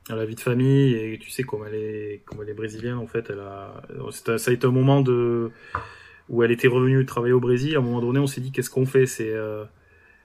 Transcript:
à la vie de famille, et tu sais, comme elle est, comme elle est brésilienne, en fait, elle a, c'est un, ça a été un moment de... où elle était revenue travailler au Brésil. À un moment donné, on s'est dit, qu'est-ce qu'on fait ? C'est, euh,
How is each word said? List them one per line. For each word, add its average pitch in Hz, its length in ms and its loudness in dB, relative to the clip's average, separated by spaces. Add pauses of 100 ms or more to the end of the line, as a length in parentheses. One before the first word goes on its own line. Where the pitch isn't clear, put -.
à 113 60 -8
la 110 100 -4
vie 110 100 -8
de - 40 -14
famille, 131 560 4
et 110 240 -6
tu - 100 -20
sais, - 140 -6
comme 107 240 -8
elle 107 80 -8
est, 107 500 -8
comme - 160 -16
elle 104 80 -10
est 104 40 -10
brésilienne, 110 440 -8
en 113 100 -8
fait, 117 220 -6
elle 101 100 -8
a, 98 420 -14 (300)
c'est - 180 -8
un, 113 80 0
ça - 140 -2
a - 20 4
été 123 140 0
un 123 40 4
moment 135 300 6
de... 120 500 0 (800)
où 117 140 2
elle 117 80 4
était 117 160 2
revenue 131 380 4
travailler 120 280 0
au 127 60 6
Brésil. 123 360 2
À 139 40 2
un - 20 4
moment 120 200 0
donné, 123 180 2
on 143 80 2
s'est 131 140 -8
dit, 131 100 -8
qu'est-ce - 180 -4
qu'on 131 160 2
fait ? 131 200 4
C'est, 110 260 -4
euh, 107 340 -6 (600)